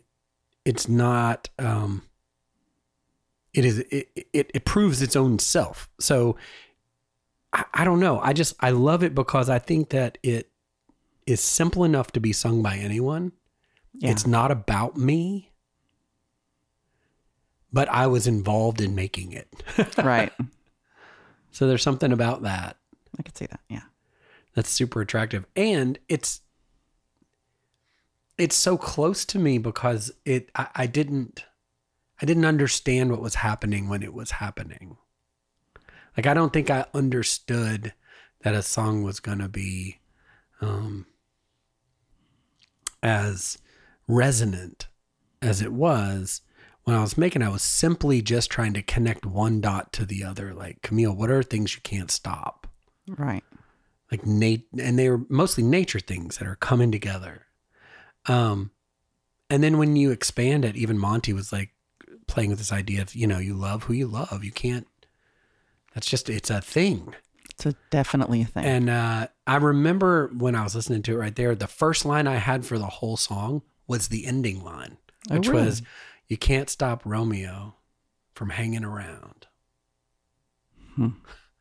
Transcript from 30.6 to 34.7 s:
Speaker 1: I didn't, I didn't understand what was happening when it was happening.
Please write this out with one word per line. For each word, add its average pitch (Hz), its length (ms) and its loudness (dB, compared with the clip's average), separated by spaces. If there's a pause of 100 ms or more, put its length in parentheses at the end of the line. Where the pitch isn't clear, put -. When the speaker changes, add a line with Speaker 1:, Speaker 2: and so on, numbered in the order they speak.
Speaker 1:
I 127 120 -2
didn't, 139 580 -2 (800)
I 139 40 0
didn't 165 200 6
understand 131 640 2
what 120 100 -2
was 107 160 -6
happening 104 520 -2
when 101 140 -2
it 98 120 -12
was 113 180 -10
happening. - 640 -10 (1200)